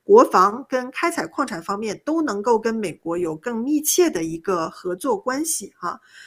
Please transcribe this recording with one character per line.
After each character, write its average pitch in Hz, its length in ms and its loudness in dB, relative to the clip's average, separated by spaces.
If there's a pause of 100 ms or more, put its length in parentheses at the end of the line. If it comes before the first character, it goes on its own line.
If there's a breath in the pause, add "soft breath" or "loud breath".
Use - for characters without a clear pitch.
国 214 200 10
防 202 460 2
跟 254 220 -4
开 339 180 -2
采 339 160 -4
矿 254 220 -6
产 220 160 -8
方 202 160 -6
面 214 260 -6
都 320 160 0
能 208 180 -2
够 220 200 2
跟 226 160 -2
美 196 180 -4
国 170 240 -6
有 160 180 -4
更 233 220 -8
密 285 240 0
切 349 260 2
的 170 160 -4
一 165 140 -6
个 170 320 -2
合 180 260 -8
作 233 220 -2
关 254 260 -4
系 - 360 -8
哈。 175 200 -10 (280 loud breath)